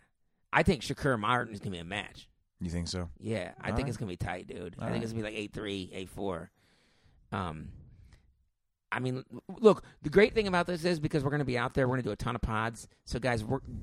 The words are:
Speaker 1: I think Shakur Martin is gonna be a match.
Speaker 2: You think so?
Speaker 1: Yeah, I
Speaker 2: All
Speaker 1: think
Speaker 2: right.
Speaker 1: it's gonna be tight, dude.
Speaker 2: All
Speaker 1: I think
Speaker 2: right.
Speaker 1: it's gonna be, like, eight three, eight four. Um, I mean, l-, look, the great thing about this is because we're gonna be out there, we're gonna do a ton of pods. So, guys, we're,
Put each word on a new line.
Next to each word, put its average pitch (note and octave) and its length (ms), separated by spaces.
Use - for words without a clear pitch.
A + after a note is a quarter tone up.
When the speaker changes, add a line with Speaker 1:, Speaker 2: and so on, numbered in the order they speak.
Speaker 1:
I D3+ 80
think D#3+ 220
Shakur C3+ 360
Martin A2+ 340
is G2 80
gonna G2+ 100
be E2+ 80
a E2+ 40
match. F#2 460
Speaker 2:
You F2+ 100
think E2+ 200
so? F2 200
Speaker 1:
Yeah, G#2 400
I - 120
Speaker 2:
All G#2+ 40
Speaker 1:
think B2+ 100
Speaker 2:
right. B2 40
Speaker 1:
it's G#2+ 80
gonna G#2 120
be F2+ 80
tight, - 300
dude. F2 320
Speaker 2:
All A2+ 60
Speaker 1:
I A#2 60
think A2+ 60
Speaker 2:
right. A2+ 60
Speaker 1:
it's A2+ 100
gonna A2+ 120
be, G#2+ 60
like, A2 80
eight G#2 140
three, G2 400
eight F#2+ 180
four. F#2 400
Um, D#2+ 380
I A2 100
mean, B2+ 340
l-, A#2+ 80
look, G#3 240
the D#3 80
great F#3+ 240
thing G#3+ 140
about F3 180
this E3+ 200
is F3 160
because D3+ 220
we're C#3+ 80
gonna D3 140
be B2 120
out B2 160
there, C3+ 140
we're B2+ 80
gonna B2 80
do G#2+ 80
a G2+ 40
ton A#2+ 200
of A#2 60
pods. A2+ 460
So, B2+ 140
guys, A#2+ 240
we're, C3 160